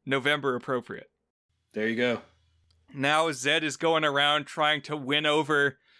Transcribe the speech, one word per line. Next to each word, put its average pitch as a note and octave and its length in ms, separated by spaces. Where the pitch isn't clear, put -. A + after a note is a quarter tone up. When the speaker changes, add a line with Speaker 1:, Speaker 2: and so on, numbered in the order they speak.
Speaker 1:
November C3+ 500
appropriate. A#2+ 540
Speaker 2:
There G#2+ 140
you A2+ 80
go. A#2+ 260
Speaker 1:
Now D3+ 380
Zed C#3+ 320
is D3 140
going E3 260
around D3 440
trying D3+ 360
to D3+ 140
win D3 300
over D3 500